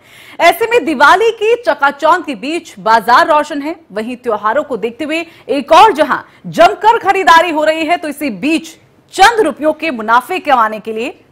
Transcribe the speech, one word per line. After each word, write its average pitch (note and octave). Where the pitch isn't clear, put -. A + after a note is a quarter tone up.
ऐसे F4
में A4
दिवाली E4
की A4+
चकाचौंध D4
के C#4
बीच C#4+
बाजार A#3
रोशन D4+
है, D#4
वहीं A3
त्योहारों A3+
को C4+
देखते A#3+
हुए D#4+
एक C#4
और E4+
जहां G#3
जमकर G4
खरीदारी F4
हो D4+
रही D#4
है, F4
तो E4+
इसी C#4+
बीच A#3+
चंद G#4+
रुपयों D4+
के D#4+
मुनाफे B3+
कमाने A3
के A3
लिए B3